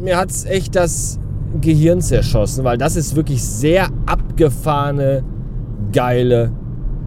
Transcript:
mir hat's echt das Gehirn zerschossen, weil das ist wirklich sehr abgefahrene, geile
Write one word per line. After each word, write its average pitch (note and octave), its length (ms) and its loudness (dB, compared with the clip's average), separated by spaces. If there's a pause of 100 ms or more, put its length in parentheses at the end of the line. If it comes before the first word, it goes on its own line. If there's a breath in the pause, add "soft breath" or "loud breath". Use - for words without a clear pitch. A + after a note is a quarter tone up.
mir F3+ 140 0
hat's - 280 -2
echt F#3+ 300 -2
das - 440 0 (420)
Gehirn D#3+ 400 4
zerschossen, A#2 600 2
weil B2 160 2
das D#3 160 0
ist D3+ 200 -2
wirklich C#3+ 280 0
sehr D#3 420 2 (220)
abgefahrene, C#3+ 1160 0 (680)
geile B2 600 2 (560)